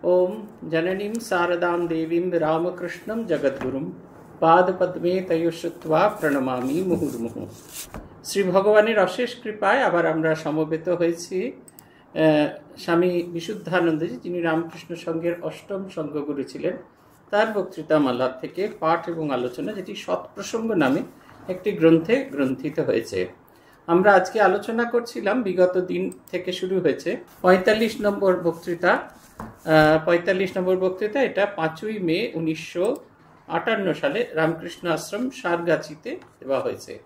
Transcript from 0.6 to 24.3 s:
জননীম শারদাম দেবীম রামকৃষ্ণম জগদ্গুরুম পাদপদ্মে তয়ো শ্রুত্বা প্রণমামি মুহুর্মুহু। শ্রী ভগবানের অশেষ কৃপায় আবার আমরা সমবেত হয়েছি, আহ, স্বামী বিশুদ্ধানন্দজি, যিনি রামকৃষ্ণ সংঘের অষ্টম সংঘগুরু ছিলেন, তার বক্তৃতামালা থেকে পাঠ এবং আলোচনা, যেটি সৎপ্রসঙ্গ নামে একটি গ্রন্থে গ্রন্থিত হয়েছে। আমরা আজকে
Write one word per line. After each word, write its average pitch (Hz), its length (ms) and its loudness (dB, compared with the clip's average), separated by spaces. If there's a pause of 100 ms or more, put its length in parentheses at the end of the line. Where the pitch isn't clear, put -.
জননীম 190 420 -2
শারদাম 175 760 0
দেবীম 165 460 0
রামকৃষ্ণম 175 920 -2
জগদ্গুরুম 135 680 -2 (480)
পাদপদ্মে 180 880 4
তয়ো 165 240 0
শ্রুত্বা 165 680 0
প্রণমামি 135 640 0
মুহুর্মুহু। 123 680 -2 (760)
শ্রী 196 200 -2
ভগবানের 214 560 6
অশেষ 226 360 0
কৃপায় 214 480 0
আবার 170 220 2
আমরা 160 300 2
সমবেত 156 540 -2
হয়েছি, 175 640 -2
আহ, - 1300 -2
স্বামী 175 460 0
বিশুদ্ধানন্দজি, 175 1000 -2
যিনি 175 180 -6
রামকৃষ্ণ 165 540 -4
সংঘের 165 460 -4
অষ্টম 190 480 -8
সংঘগুরু 147 540 -6
ছিলেন, 156 340 -6 (520)
তার 214 240 2
বক্তৃতামালা 147 760 0 (120)
থেকে 180 260 -6 (120)
পাঠ 165 300 0
এবং 156 220 -4
আলোচনা, 131 420 -4
যেটি 196 220 -10
সৎপ্রসঙ্গ 220 760 -6
নামে 151 300 2 (460)
একটি 185 240 -4
গ্রন্থে 165 520 4
গ্রন্থিত 135 560 -4
হয়েছে। 104 480 -2 (600)
আমরা 185 260 6
আজকে 190 280 4